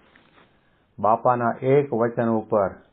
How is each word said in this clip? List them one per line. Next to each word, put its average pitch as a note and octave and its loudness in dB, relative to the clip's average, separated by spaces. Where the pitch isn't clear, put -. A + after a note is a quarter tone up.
બાપાના A#2 0
એક C#3 2
વચન A#2 -2
ઉપર G#2+ 0